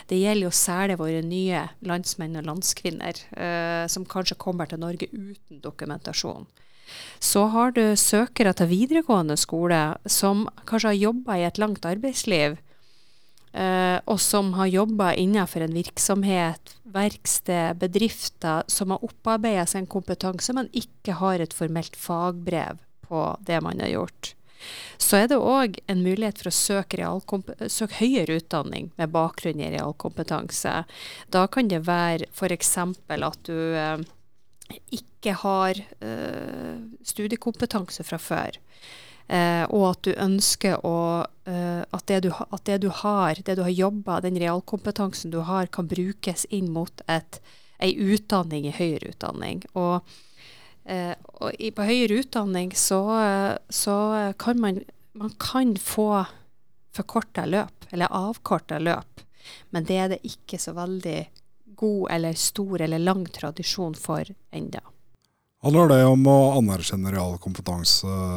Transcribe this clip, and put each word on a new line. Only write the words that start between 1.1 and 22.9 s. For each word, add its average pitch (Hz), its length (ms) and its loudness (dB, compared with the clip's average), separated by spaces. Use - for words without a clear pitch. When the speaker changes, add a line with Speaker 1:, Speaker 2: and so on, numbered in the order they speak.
Speaker 1:
nye 175 460 -2
landsmenn 170 540 -4
og 151 60 -6
landskvinner, 170 680 -4
eh, 170 520 -2
som 185 180 -6
kanskje 185 320 -4
kommer 175 280 -4
til 165 120 -8
Norge 170 340 -6
uten 196 480 -14
dokumentasjon. - 840 -8
Så 208 280 4
har 233 220 4
du 220 260 4
søkere 214 580 4
til 175 120 4
videregående 196 720 4
skole 165 580 2
som 202 420 2
kanskje 220 220 2
har 208 240 4
jobbet 247 260 -2
i 175 80 2
et 175 120 -4
langt 208 280 -2
arbeidsliv, 180 720 0
eh, 185 520 2
og 202 140 0
som 196 340 2
har 190 120 2
jobbet 196 500 2
innenfor 185 460 2
en 160 100 -2
virksomhet, 180 1000 0
verksted, 190 920 -2
bedrifter, 180 920 0
som 190 220 0
har 190 80 0
opparbeidet 220 720 0
seg 190 140 -2
en 180 40 -6
kompetanse, 185 680 -4
men 254 200 -2
ikke - 420 -6
har 185 260 0
et 160 140 -4
formelt 160 420 -4
fagbrev 175 840 -4